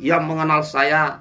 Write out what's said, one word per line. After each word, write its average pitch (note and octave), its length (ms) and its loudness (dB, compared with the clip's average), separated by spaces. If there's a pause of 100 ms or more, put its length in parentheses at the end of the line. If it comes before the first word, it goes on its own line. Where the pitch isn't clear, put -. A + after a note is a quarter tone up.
yang D#3 240 0
mengenal D#3 400 0
saya C#3+ 560 0